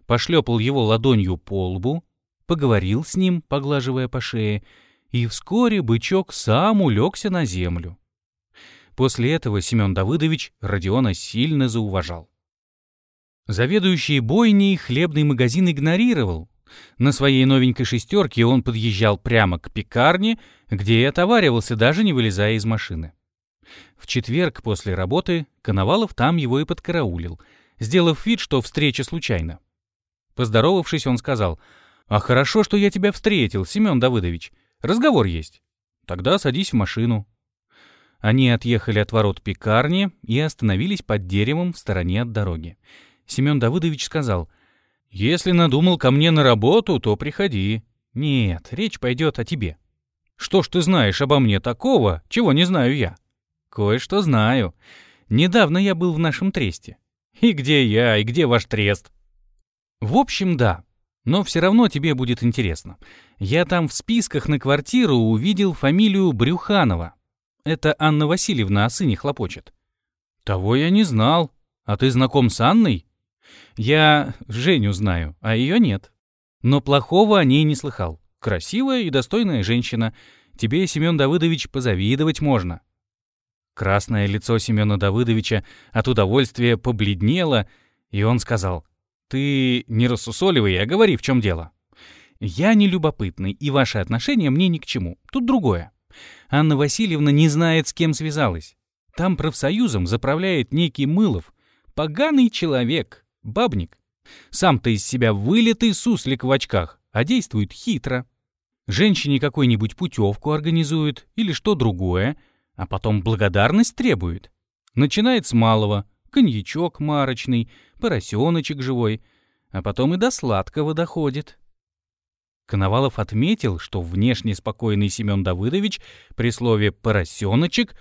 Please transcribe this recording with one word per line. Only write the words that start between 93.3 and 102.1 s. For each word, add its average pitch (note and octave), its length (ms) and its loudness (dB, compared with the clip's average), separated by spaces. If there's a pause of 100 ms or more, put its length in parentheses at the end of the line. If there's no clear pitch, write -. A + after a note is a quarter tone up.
и C#3+ 180 -6
ваши C3+ 280 0
отношения C3 520 0
мне F3 180 2
ни E3 100 0
к - 60 -20
чему. F2 340 -8 (120)
Тут B3+ 160 -4
другое. C3+ 460 0 (580)
Анна D3+ 260 2
Васильевна D3 540 0
не D3+ 180 6
знает, D#3+ 400 0
с - 60 -8
кем D#3+ 180 0
связалась. C#3+ 640 -4 (400)
Там F3+ 220 -2
профсоюзом D#3 680 -2
заправляет C#3 680 -2
некий C#3+ 320 -2
Мылов. D#3 480 -2 (400)
Поганый A#3+ 560 0